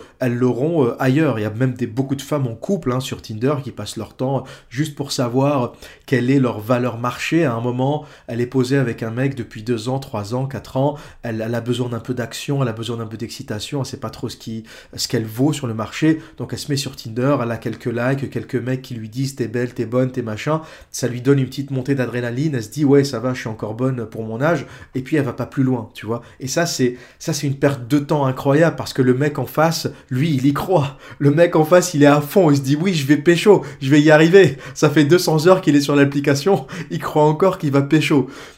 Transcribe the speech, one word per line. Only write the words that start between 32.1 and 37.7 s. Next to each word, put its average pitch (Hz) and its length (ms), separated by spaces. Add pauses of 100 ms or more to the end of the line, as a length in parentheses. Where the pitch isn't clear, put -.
fond, 156 320
il 139 60
se 135 40
dit « 131 200
Oui, 190 120
je 143 140
vais 147 80
pécho, 170 480 (180)
je 135 80
vais 147 120
y 156 100
arriver ». 165 460 (160)
Ça 151 160
fait 147 160
deux 165 140
cents 156 280
heures 180 140
qu'il 147 160
est 143 40
sur 143 140
l'application, 143 720 (240)
il 170 80
croit - 240
encore 160 340
qu'il 151 140